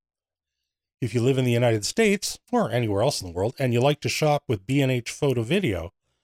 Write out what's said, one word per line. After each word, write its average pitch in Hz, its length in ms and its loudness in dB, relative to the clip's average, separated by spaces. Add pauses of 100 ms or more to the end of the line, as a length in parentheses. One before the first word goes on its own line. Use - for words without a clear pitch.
(1000)
If 113 140 -4
you 120 80 2
live 131 160 2
in 131 60 2
the 123 80 2
United 117 320 2
States - 540 0 (140)
or 208 180 0
anywhere 107 320 0
else 139 180 0
in 92 80 -10
the 85 60 -12
world 98 240 -2
and 131 140 0
you 120 80 4
like 143 200 2
to 127 80 -4
shop 147 400 0
with 104 180 -2
B 139 140 0
and 131 120 2
H 123 180 -4
Photo 127 320 -2
Video, 110 500 -2 (320)